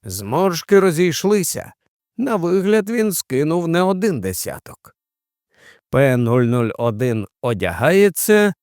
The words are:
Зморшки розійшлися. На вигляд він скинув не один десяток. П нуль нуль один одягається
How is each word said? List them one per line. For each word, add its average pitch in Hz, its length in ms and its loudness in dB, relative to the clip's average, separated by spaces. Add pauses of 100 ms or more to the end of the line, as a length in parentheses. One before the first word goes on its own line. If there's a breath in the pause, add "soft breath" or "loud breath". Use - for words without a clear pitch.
Зморшки 151 760 0
розійшлися. 185 920 0 (440)
На 233 180 -2
вигляд 196 540 0
він 220 220 0
скинув 160 560 -2
не 170 140 2
один 185 400 0
десяток. - 720 -10 (960 soft breath)
П 131 280 2
нуль 120 260 2
нуль 117 340 0
один 117 500 -2 (140)
одягається 160 1200 2